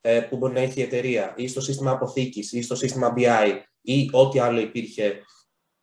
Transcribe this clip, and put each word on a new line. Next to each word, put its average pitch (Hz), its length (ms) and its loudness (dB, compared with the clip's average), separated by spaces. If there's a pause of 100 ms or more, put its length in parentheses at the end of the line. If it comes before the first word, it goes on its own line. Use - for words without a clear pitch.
ε, 117 200 4
που 120 160 -6
μπορεί 127 160 -2
να 127 80 0
έχει 131 200 -2
η - 20 0
εταιρεία, 120 540 -2
ή 127 120 -6
στο 131 120 -6
σύστημα 135 300 -2
αποθήκης, 127 600 -4
ή 120 100 -4
στο 120 120 -4
σύστημα 123 420 -2
B 123 40 0
I, 110 380 4 (220)
ή 135 320 0
ό,τι 135 260 6
άλλο 120 220 2
υπήρχε 107 600 -4 (640)